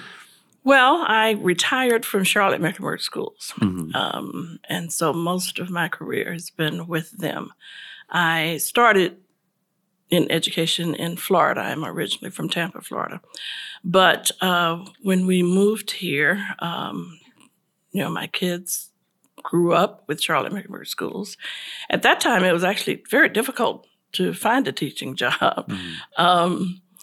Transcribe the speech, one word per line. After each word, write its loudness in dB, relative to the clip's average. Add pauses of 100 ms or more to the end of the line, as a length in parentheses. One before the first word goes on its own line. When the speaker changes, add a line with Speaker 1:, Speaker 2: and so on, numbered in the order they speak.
(640)
Speaker 1:
Well, 6
I 4
retired 2
from 0
Charlotte 2
Mecklenburg -2
Schools. -8
Speaker 2:
Mm-hmm. 0
Speaker 1:
Um, -6 (100)
and -6
so 0
most -4
of -8
my -2
career -6
has -10
been -4
with -4
them. -8 (560)
I 0
started 4 (920)
in 4
education -2
in -4
Florida. 2
I'm -4
originally -6
from -6
Tampa, -6
Florida. -8 (640)
But, 4 (100)
uh, 0 (180)
when 2
we 4
moved 2
here, 0 (140)
um, -8 (720)
you -2
know, -2
my -6
kids -4 (540)
grew 2
up 2
with -6
Charlotte 0
Mecklenburg -10
Schools. -8 (540)
At 2
that 6
time, 2
it 4
was 2
actually -2
very 4
difficult -2 (280)
to -2
find 2
a -2
teaching -8
<laughs> -2
job. 0
Speaker 2:
Mm-hmm. -8
Speaker 1:
Um, 2 (220)